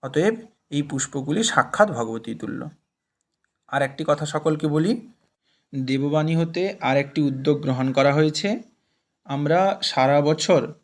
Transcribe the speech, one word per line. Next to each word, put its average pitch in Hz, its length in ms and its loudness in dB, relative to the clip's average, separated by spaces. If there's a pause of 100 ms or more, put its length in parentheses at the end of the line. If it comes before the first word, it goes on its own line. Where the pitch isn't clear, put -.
অতএব 160 320 0 (340)
এই 147 120 -2
পুষ্পগুলি 143 640 -4
সাক্ষাৎ 208 480 2
ভগবতী 113 440 -6
তুল্য। - 340 -10 (960)
আর 139 140 -2
একটি 139 260 -4
কথা 147 180 0
সকলকে 156 420 -2
বলি, 156 400 0 (680)
দেববাণী 143 600 0
হতে 170 460 -2
আর 135 160 2
একটি 143 240 0
উদ্যোগ 143 400 0
গ্রহণ 131 300 0
করা 139 220 4
হয়েছে। 156 460 0 (680)
আমরা 165 560 2
সারা 139 400 2
বছর 151 520 2 (100)